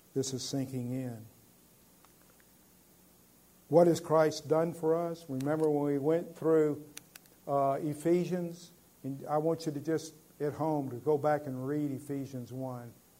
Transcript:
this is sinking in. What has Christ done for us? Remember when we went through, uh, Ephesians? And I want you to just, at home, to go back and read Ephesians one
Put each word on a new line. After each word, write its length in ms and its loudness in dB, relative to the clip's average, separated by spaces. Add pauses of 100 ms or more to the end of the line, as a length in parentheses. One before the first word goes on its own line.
(140)
this 200 -2
is 100 -6
sinking 480 -4
in. 260 -6 (2500)
What 180 8
has 120 4
Christ 480 2
done 260 2
for 220 0
us? 320 -6
Remember 420 0
when 220 2
we 60 0
went 400 0
through, 440 4 (680)
uh, 340 2
Ephesians? 920 -2 (320)
And 240 -8
I 100 0
want 280 0
you 60 -2
to 80 -6
just, 340 -4 (260)
at 140 -2
home, 360 -2
to 80 -8
go 200 2
back 300 0
and 200 -6
read 240 -2
Ephesians 600 -8
one 380 -10 (280)